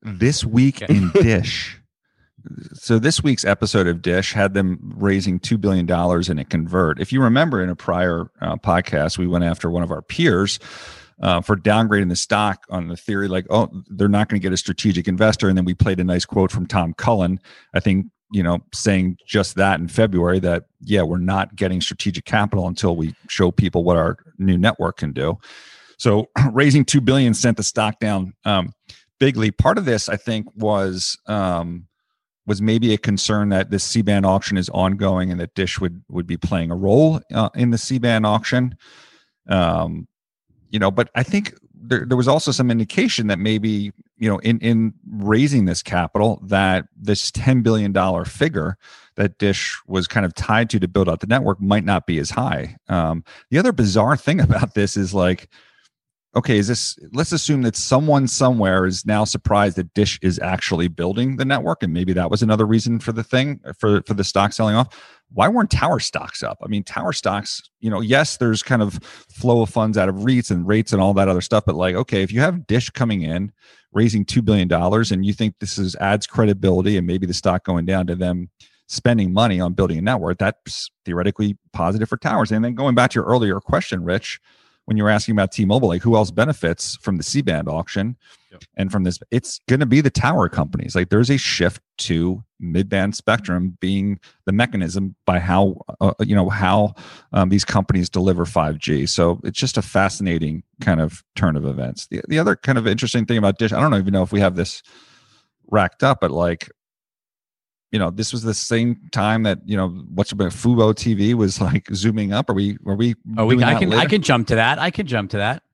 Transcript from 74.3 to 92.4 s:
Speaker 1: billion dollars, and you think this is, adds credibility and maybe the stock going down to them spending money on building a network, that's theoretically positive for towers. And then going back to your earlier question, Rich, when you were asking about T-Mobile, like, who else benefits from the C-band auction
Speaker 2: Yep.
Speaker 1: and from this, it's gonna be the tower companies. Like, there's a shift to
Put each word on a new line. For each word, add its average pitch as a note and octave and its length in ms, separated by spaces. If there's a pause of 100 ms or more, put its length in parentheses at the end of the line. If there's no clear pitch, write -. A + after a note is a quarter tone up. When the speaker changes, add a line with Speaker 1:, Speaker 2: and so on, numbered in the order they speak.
Speaker 1:
billion G2+ 260
dollars, F2+ 420
and F#2+ 160
you G#2 60
think G#2+ 260
this - 200
is, F#2 180
adds G2+ 320
credibility G2 680
and F2 120
maybe F#2 180
the F2 80
stock F#2 300
going E2+ 220
down F#2 200
to F2 80
them F2+ 360 (360)
spending G#2+ 460
money G2+ 280
on F2 120
building F2 260
a E2+ 40
network, F#2 360
that's - 520 (140)
theoretically G2 520 (160)
positive G2 360
for - 100
towers. E3 340
And A2 120
then A#2+ 120
going C3 180
back B2 160
to - 60
your A2 80
earlier G#2+ 360
question, - 440
Rich, - 360 (460)
when A2 100
you G#2+ 80
were G#2 60
asking G#2+ 240
about G2 180
T-Mobile, A2 340
like, F2 160
who A2+ 140
else G#2+ 160
benefits F2+ 640
from G2 200
the D#2+ 60
C-band D#2+ 460
auction F#2+ 480 (340)
Speaker 2:
Yep. F#2 120 (140)
Speaker 1:
and G2 140
from G2 140
this, F2+ 160 (100)
it's - 380
gonna C3+ 180
be B2+ 140
the C#3+ 100
tower B2+ 380
companies. - 480
Like, F2+ 140
there's A#2 200
a C#3 60
shift - 440 (180)
to F2+ 440 (160)